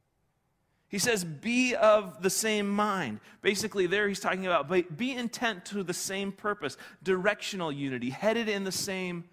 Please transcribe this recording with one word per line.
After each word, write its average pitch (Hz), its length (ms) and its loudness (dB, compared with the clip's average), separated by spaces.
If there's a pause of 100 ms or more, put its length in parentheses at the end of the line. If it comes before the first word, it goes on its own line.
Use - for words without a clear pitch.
(880)
He 202 100 -2
says, 208 260 2
"Be 240 480 0
of 214 480 4
the 185 80 4
same 208 400 0
mind." 202 500 0 (220)
Basically, 196 460 0
there 202 200 2
he's 196 120 -2
talking 185 260 -2
about, 156 240 2
be, 180 140 4
be 226 280 -4
intent 233 540 -4
to 202 160 -6
the 175 120 -4
same 196 380 -4
purpose. 202 460 -4 (240)
Directional 185 720 0
unity, 131 400 -2
headed 220 360 0
in 202 160 -2
the 190 80 -4
same 180 600 -4